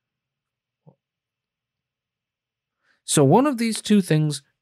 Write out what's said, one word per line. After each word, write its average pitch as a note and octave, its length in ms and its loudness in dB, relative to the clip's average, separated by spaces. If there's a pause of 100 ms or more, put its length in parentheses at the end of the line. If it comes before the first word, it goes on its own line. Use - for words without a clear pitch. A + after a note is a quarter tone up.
(3000)
So - 180 2
one G3 220 4
of C4+ 140 -4
these A3+ 220 -4
two G#3 200 2
things D#3 400 -4 (200)